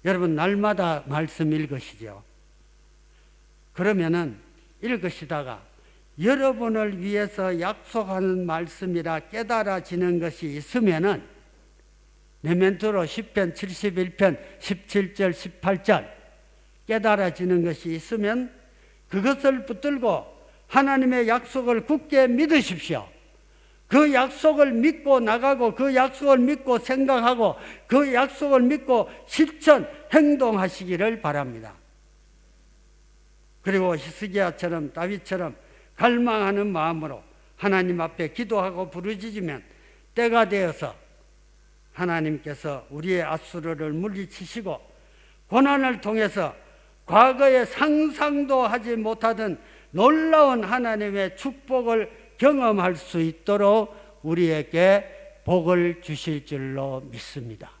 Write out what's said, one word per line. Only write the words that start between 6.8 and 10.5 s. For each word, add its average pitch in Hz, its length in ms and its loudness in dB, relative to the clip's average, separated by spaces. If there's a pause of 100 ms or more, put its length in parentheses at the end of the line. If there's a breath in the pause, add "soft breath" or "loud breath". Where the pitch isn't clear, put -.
위해서 196 600 -4
약속하는 190 880 -4
말씀이라 165 840 -6
깨달아지는 190 920 -2
것이 160 340 -8